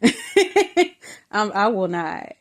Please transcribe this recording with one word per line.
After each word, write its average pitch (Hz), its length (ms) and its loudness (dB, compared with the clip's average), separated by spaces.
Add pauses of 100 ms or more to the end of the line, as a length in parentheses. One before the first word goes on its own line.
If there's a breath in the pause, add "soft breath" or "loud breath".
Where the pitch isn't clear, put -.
<laughs> - 1300 0
I'm, 208 220 -2
I 202 160 2
will 190 200 0
not. 170 520 -6